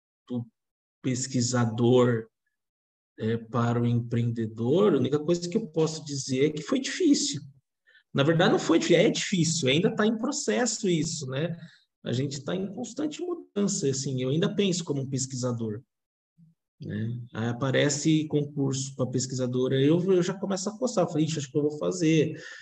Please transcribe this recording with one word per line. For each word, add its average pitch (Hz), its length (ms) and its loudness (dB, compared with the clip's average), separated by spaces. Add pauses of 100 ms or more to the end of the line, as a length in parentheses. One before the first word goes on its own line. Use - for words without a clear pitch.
(280)
do 123 180 -6 (560)
pesquisador, 120 1200 2 (920)
é, 113 180 -2
para 117 440 0
o 120 60 2
empreendedor, 117 1080 2
a 131 40 4
única 131 200 2
coisa 170 300 -2
que - 80 -2
eu - 100 -2
posso 160 380 -2
dizer 135 420 0
é 156 40 2
que 151 120 -8
foi 262 180 -2
difícil. - 640 0 (680)
Na 139 100 2
verdade, 165 300 4
não 370 60 4
foi 165 200 4
difícil, 165 220 4
é 262 100 6
difícil, 160 580 0
ainda 165 260 2
tá 208 120 2
em 226 120 2
processo 233 680 -2
isso, 156 380 -2
né? 156 300 -4 (480)
A 120 80 -4
gente 135 300 -4
tá 175 120 -6
em 196 200 -6
constante 302 480 -8
mudança, 202 640 -2
assim, 127 340 -2
eu 127 80 0
ainda 165 240 0
penso 190 300 0
como 139 180 -4
um - 60 -6
pesquisador, 120 720 -4 (1000)
né? 110 380 -6 (140)
Aí 113 160 -4
aparece 139 760 2
concurso 139 720 -2
pra 127 100 -2
pesquisadora, 127 760 -2
eu, 156 200 4 (120)
eu 175 100 4
já - 120 -2
começo 196 340 -4
a - 80 -10
coçar, 214 280 0
eu 170 40 -4
falo, 151 120 -2
"Ixi, 156 180 0
acho 139 120 -8
que 156 60 -2
eu 147 60 2
vou 151 160 0
fazer", 160 580 2 (240)